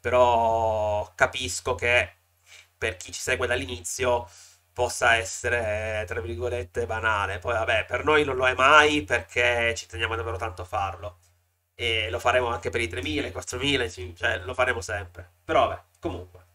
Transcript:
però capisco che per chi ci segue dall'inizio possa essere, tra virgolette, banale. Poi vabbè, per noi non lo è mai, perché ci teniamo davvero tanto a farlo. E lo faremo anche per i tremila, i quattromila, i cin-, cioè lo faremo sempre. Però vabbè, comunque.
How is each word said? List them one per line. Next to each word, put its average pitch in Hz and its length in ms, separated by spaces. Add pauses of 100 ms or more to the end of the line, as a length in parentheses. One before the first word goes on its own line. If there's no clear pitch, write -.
però 113 1120
capisco 127 600
che 123 420 (600)
per 110 200
chi - 160
ci - 80
segue 127 260
dall'inizio 123 800 (440)
possa 120 440
essere, 110 920
tra 117 140
virgolette, 117 680
banale. 107 520
Poi 117 160
vabbè, 110 320
per 123 180
noi 151 200
non 135 120
lo 127 100
è 127 80
mai, 147 500
perché 120 720
ci - 100
teniamo 113 300
davvero 113 200
tanto 107 260
a - 20
farlo. 95 540 (560)
E 113 360
lo 117 80
faremo 123 300
anche 120 220
per 120 100
i 117 80
tremila, 135 380
i 120 60
quattromila, 131 520
i 113 60
cin-, 90 260
cioè 117 220
lo 92 160
faremo 123 260
sempre. 101 520 (120)
Però 143 240
vabbè, 95 140 (180)
comunque. 92 540